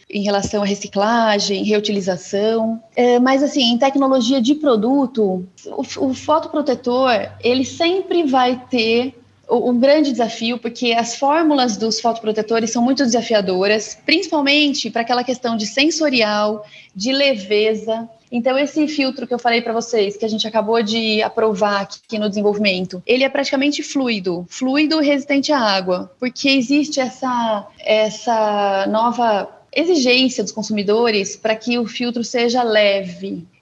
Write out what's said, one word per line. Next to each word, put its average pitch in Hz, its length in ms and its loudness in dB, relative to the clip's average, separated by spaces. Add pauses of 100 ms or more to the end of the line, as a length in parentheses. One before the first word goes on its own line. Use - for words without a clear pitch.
em 208 140 -6
relação 202 380 -2
à 202 40 -2
reciclagem, 202 1000 0
reutilização. 214 1200 -2 (140)
É, 247 200 4
mas, 262 240 4
assim, 269 300 2
em 240 60 2
tecnologia 269 640 2
de 262 140 4
produto, 233 920 0 (200)
o, - 420 -4
o 262 40 -2
fotoprotetor, 262 1160 0 (160)
ele 254 220 2
sempre 349 580 0
vai 254 460 2
ter 233 460 0 (320)
o, 240 240 2
um 240 80 2
grande 285 320 4
desafio, 233 460 -2
porque 233 360 -4
as 233 220 -2
fórmulas 277 600 2
dos 214 220 -2
fotoprotetores 226 720 -2
são 240 120 0
muito 262 200 2
desafiadoras, 214 1040 0
principalmente 294 840 0
pra 226 120 -2
aquela 240 220 0
questão 240 340 -4
de 214 80 -4
sensorial, 226 1000 0 (300)
de 208 160 -4
leveza. 220 960 0 (240)
Então, 254 280 0
esse 294 280 0
filtro 269 380 -4
que 240 80 -8
eu 240 60 -2
falei 233 200 0
pra 233 140 -4
vocês, 220 420 -2
que - 80 -8
a 226 40 0
gente 214 200 -4
acabou 220 360 0
de 220 400 0
aprovar 208 580 0
aqui - 380 -10
no 208 100 -2
desenvolvimento, 202 800 0
ele 254 160 2
é 269 60 2
praticamente 277 520 -2
fluido, 202 640 -4
fluido 294 540 0
e 285 60 0
resistente 277 440 0
à 294 60 4
água, 190 640 0
porque 247 300 -4
existe 269 500 2
essa, 240 680 -2 (120)
essa 208 1080 0
nova 226 600 0 (260)
exigência 262 680 2
dos 185 100 -8
consumidores 208 840 0
pra 220 200 -2
que 240 240 -2
o 233 80 -2
filtro 240 360 -4
seja 240 380 0
leve. 196 840 0 (140)